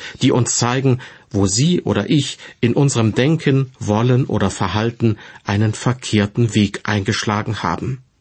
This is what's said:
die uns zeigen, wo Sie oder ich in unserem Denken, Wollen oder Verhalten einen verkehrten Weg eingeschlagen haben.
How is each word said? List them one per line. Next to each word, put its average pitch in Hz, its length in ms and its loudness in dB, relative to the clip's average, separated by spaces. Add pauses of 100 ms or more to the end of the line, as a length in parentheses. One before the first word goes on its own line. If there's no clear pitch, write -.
(240)
die 127 80 4
uns 120 260 0
zeigen, 127 420 2 (300)
wo 101 160 2
Sie 131 360 2
oder 110 280 0
ich 143 300 0 (200)
in 117 140 2
unserem 117 400 2
Denken, 135 640 0
Wollen 117 480 2
oder 101 240 0
Verhalten 110 680 -2 (260)
einen 107 300 0
verkehrten 113 840 -2
Weg 101 300 0
eingeschlagen 104 760 -2
haben. 95 400 -4 (200)